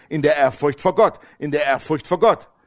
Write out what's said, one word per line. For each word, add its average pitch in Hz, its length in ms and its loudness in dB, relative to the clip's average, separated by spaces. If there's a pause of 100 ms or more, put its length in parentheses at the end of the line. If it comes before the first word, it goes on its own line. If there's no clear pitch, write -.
in 151 140 -4
der 147 140 2
Ehrfurcht 139 440 -2
vor 185 140 0
Gott, 214 260 2 (180)
in 147 120 -8
der 147 160 -2
Ehrfurcht 139 400 -4
vor 180 120 -2
Gott. 214 300 0 (180)